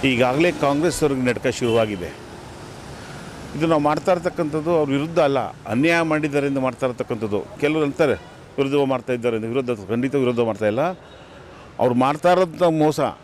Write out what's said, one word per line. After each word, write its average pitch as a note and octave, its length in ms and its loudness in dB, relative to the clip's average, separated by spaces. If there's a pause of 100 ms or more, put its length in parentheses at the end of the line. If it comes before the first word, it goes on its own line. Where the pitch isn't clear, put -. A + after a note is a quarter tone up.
ಈಗಾಗಲೇ C3 440 4
ಕಾಂಗ್ರೆಸ್ D3 500 0
ಅವ್ರಿಗೆ C#3 200 0
ನಡ್ಕ A#2+ 240 0
ಶುರುವಾಗಿದೆ. A2 680 0 (1400)
ಇದು D#3+ 80 2
ನಾವು D#3+ 140 4
ಮಾಡ್ತಾ D3+ 320 2
ಇರ್ತಕ್ಕಂಥದ್ದು E3 640 0
ಅವ್ರ D3 140 2
ವಿರುದ್ಧ D#3+ 280 0
ಅಲ್ಲ, C#3 200 4
ಅನ್ಯಾಯ C3+ 640 0
ಮಾಡಿದ್ದಾರೆ D3+ 440 0
ಎಂದು C#3 140 0
ಮಾಡ್ತಾ C3 260 -2
ಇರ್ತಕ್ಕಂಥದ್ದು. A2 600 -2 (140)
ಕೆಲವರು D3+ 240 2
ಅಂತಾರೆ C#3 300 2 (440)
ವಿರುದ್ಧ C#3 300 2
ಮಾಡ್ತಾ B2+ 240 -2
ಇದ್ದಾರೆ A#2 240 0
ಎಂದು, A2 120 -4
ವಿರುದ್ಧ, B2 220 -2
ಖಂಡಿತ A#2 440 -2
ವಿರೋಧ B2 260 2
ಮಾಡ್ತಾ G#2+ 260 0
ಇಲ್ಲ. G#2+ 140 2 (1000)
ಅವ್ರು B2 160 2
ಮಾಡ್ತಾ D3 380 2
ಇರೋಂಥ F3 300 2
ಮೋಸ D#3 380 2 (240)